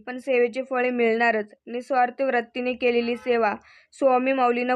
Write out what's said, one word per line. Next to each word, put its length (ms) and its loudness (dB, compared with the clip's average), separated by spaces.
पण 120 -10
सेवेचे 440 0
फळे 280 -2
मिळणारच. 640 0
निस्वार्थ 560 -2
वृत्तीने 500 -2
केलेली 440 0
सेवा 380 0
स्वामी 400 2
माऊलींना 440 0